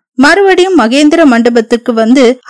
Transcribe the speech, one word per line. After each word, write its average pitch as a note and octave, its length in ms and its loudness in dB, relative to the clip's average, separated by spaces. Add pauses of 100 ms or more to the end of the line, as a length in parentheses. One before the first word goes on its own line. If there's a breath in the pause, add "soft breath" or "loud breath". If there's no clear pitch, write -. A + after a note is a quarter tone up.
(140)
மறுபடியும் F4+ 640 0
மகேந்திர D4 460 0
மண்டபத்துக்கு A#3+ 680 -2
வந்து A#3+ 460 0 (120)